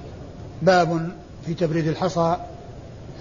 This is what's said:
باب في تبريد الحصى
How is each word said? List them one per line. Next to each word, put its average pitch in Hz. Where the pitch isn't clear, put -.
باب 165
في 170
تبريد 160
الحصى 165